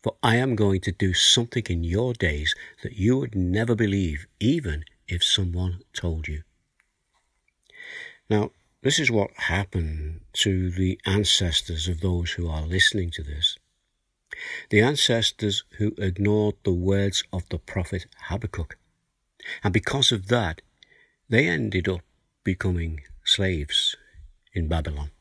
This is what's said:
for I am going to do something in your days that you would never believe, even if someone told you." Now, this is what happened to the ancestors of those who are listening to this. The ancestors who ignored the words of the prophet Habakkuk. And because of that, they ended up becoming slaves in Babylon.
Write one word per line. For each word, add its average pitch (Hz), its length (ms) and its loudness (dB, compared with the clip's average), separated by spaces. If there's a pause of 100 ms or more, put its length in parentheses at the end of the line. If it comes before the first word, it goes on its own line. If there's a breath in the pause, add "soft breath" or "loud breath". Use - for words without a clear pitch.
for - 200 -4
I 117 140 4
am 127 200 2
going 98 260 4
to 98 100 -2
do 92 220 0
something 117 560 2
in 85 140 0
your 107 280 0
days 76 420 -2 (280 loud breath)
that - 140 -10
you 110 200 4
would 113 180 -4
never 101 400 2
believe, 98 520 0 (120)
even 107 460 0 (240)
if 87 160 -2
someone 90 560 0 (140)
told 80 340 -4
you." 76 140 -8 (1900 loud breath)
Now, 107 220 2 (320)
this 135 160 2
is 131 120 2
what 104 240 2
happened 80 880 -4 (140)
to 92 360 2
the 92 360 0
ancestors 90 840 0
of 82 120 -2
those 87 320 0
who 85 140 -4
are 78 200 -4
listening 90 460 2
to 80 100 -10
this. 73 340 -4 (1120 loud breath)
The 104 120 6
ancestors 113 840 2 (160)
who 107 180 0
ignored 104 680 2
the 95 80 2
words 98 500 2 (100)
of 92 180 -6
the 87 80 -6
prophet - 480 -6 (180)
Habakkuk. - 520 -6 (840 loud breath)
And 101 100 0
because 131 380 2
of 98 160 0
that, 101 340 2 (680 soft breath)
they 123 180 4
ended 104 420 0
up 92 120 -2 (420)
becoming 85 600 -2 (200)
slaves 90 720 0 (580 soft breath)
in 85 140 -2
Babylon. 76 540 -2